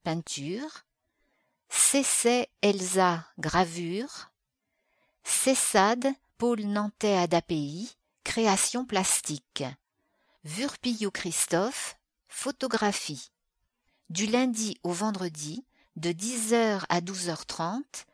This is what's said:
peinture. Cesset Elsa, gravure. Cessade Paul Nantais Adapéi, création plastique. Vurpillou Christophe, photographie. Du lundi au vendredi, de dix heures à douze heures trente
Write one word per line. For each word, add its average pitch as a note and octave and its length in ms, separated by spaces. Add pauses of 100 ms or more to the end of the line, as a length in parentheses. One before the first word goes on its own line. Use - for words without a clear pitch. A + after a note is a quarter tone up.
peinture. E3+ 800 (840)
Cesset - 800 (120)
Elsa, F#3 640 (140)
gravure. F3 920 (920)
Cessade A#3+ 840 (300)
Paul A3+ 280
Nantais G#3 500
Adapéi, E3+ 760 (360)
création A3+ 600
plastique. - 800 (800)
Vurpillou G#3+ 640
Christophe, - 880 (300)
photographie. G#3+ 1040 (800)
Du F#3 180
lundi A3 560
au F3 80
vendredi, F3+ 760 (300)
de E3+ 160
dix A3 420
heures A3 360
à F3 100
douze F3 300
heures D#3 160
trente F#3+ 680